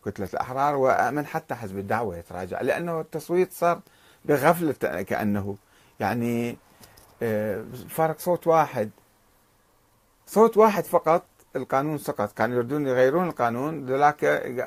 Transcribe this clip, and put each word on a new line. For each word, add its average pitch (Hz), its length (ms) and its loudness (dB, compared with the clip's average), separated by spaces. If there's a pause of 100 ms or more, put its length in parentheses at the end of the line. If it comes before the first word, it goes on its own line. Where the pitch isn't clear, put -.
كتلة 98 280 -6
الأحرار، 139 420 -2
وأأمل 131 520 2
حتى 156 280 -8
حزب 101 220 -10
الدعوة 101 400 -4
يتراجع، 90 440 -8
لأنه 160 400 -2
التصويت 175 520 -2
صار 170 260 0 (460)
بغفلة 147 760 2
كأنه، 101 540 -2 (440)
يعني، 117 580 -2 (640)
آه، 107 420 -2 (260)
فارق 160 300 -2
صوت 175 280 -2
واحد، 147 420 2 (1400)
صوت 220 300 4
واحد 208 260 6
فقط 170 400 2 (320)
القانون 143 420 -2
سقط. 107 360 -6
كانوا 117 220 0
يريدون 135 320 -2
يغيرون 131 400 4
القانون 139 580 -2
ذولاك، 147 580 2 (240)